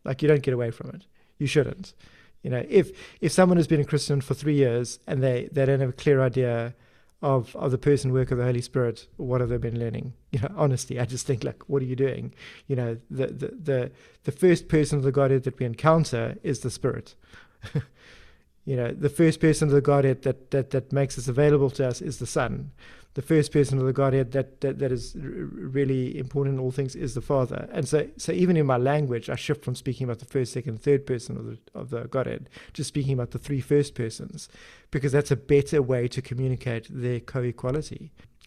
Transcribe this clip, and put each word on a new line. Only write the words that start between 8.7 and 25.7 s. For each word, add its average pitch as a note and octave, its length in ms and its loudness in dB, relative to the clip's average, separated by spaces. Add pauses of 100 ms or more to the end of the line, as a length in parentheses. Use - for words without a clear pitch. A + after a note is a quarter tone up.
what B2+ 260 -2
have A#2+ 80 -2
they A#2+ 80 0
been A#2 220 -4
learning? A#2 340 -6 (180)
You B2+ 100 -2
know, - 140 -4
honestly, B2+ 440 0
I B2 60 0
just B2 200 -8
think, C3 180 -2
like, C3 260 -10
what C#3 120 0
are C3 40 -4
you B2+ 100 -4
doing? B2+ 380 -2 (340)
You C#3 80 -2
know, A#2 220 -4 (120)
the, C3 180 -4
the, C3+ 200 -8
the, C3+ 440 -2 (340)
the C#3 60 -4
first F3+ 360 4
person D3 300 2
of C3+ 60 0
the C#3 80 2
Godhead C3+ 320 4
that B2 160 -4
we B2+ 60 -2
encounter B2 800 2
is C#3+ 160 -2
the A#2+ 120 -4
Spirit. - 480 -6
<laughs> - 60 -20 (1400)
You C#3 80 -2
know, B2 160 -2
the - 160 -2
first D#3+ 320 4
person D#3 300 4
of C#3 40 4
the C#3+ 60 8
Godhead C3+ 440 4
that, - 280 -4
that, C3+ 200 -2
that C3 200 -2
makes C#3 240 0
this B2 140 -6
available C#3 400 4
to C3 180 -2
us B2 140 -4
is C3 160 -8
the B2 100 -8
Son. C3 440 -4 (420)
The C#3 80 -6
first D3+ 320 2
person C3+ 260 4
of B2+ 60 2
the C3 80 2
Godhead C3+ 400 2
that, C3 260 -4
that, C3+ 200 -4
that C3+ 120 0
is A#2 240 -6
r-, - 80 -10
r-, - 300 -8
really C3 640 -2